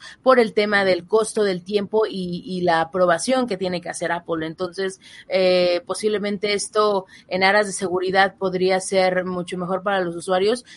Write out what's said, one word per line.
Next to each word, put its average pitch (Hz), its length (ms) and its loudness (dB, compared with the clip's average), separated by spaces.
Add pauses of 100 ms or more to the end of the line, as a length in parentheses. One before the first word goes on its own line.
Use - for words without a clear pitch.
(240)
por 254 160 6
el 220 140 2
tema 208 320 2
del 180 200 2
costo, 214 380 0
del 185 220 -2
tiempo 208 440 0
y, 180 360 -6
y 180 160 -6
la 170 180 2
aprobación 180 680 0
que 190 120 -4
tiene 180 240 -4
que 170 80 -10
hacer 170 240 -6
Apple. 165 340 -6
Entonces, 185 540 -6 (260)
eh, 180 580 2
posiblemente 208 680 -2
esto, 202 520 0 (220)
en 185 160 0
aras 202 240 4
de 185 60 -6
seguridad, 190 640 0
podría 185 420 0
ser 185 460 0
mucho 180 320 -6
mejor 180 260 -4
para 196 160 0
los 170 160 -4
usuarios, 190 480 0 (140)